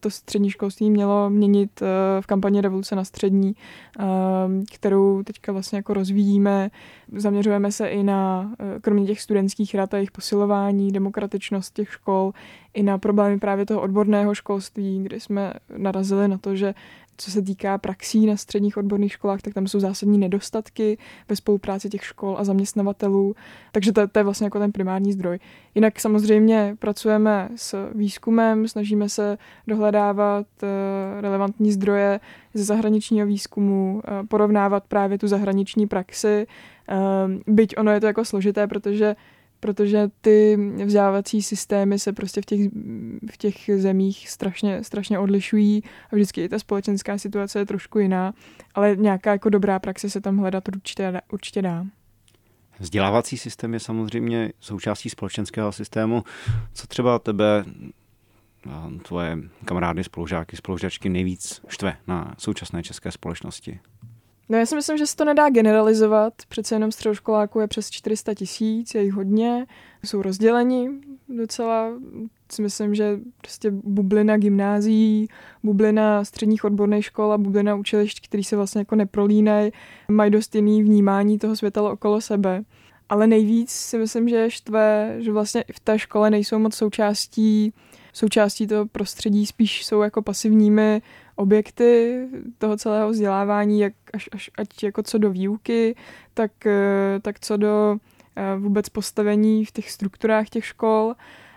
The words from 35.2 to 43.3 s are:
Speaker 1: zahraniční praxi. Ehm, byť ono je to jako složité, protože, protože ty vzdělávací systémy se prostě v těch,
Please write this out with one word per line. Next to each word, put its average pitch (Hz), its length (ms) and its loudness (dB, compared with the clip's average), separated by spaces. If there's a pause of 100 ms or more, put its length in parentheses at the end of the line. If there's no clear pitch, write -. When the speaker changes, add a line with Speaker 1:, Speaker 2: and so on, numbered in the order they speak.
Speaker 1:
zahraniční 196 580 0
praxi. 208 600 -2 (420)
Ehm, 190 580 0
byť 214 320 4
ono 214 120 4
je 208 100 4
to 220 60 2
jako 214 180 0
složité, 202 420 0
protože, 208 500 0 (460)
protože 208 460 2 (120)
ty 214 380 6 (260)
vzdělávací 202 580 2
systémy 202 560 -2
se 202 140 -4
prostě 208 300 -6
v - 40 -14
těch, 202 240 0 (600)